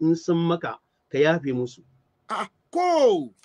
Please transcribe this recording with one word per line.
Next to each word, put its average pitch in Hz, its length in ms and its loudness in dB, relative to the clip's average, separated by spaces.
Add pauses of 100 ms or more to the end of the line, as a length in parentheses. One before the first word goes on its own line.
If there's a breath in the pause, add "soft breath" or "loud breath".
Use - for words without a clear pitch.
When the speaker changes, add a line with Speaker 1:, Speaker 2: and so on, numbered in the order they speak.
Speaker 1:
in 165 140 2
sun 165 220 -2
maka 165 380 -4 (320)
ka 139 100 -6
yafe 147 380 2
musu. 123 240 -6 (500)
Speaker 2:
A'a, 208 200 -8 (180)
ko. 277 640 2 (140)